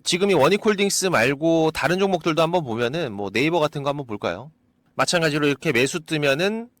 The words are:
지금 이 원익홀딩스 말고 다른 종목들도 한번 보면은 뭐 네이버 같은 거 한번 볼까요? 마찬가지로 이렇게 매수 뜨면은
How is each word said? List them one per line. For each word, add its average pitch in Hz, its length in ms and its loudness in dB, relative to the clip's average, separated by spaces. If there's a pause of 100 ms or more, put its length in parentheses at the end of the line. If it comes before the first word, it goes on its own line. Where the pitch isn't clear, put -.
지금 190 280 0
이 - 20 4
원익홀딩스 190 720 2
말고 156 640 2
다른 160 280 -2
종목들도 175 420 0
한번 170 220 0
보면은 120 480 -4
뭐 101 180 -6
네이버 147 300 0
같은 147 240 -2
거 143 60 -2
한번 143 180 -6
볼까요? 104 440 -6 (440)
마찬가지로 151 520 0
이렇게 143 260 0
매수 135 260 2
뜨면은 160 720 -2 (100)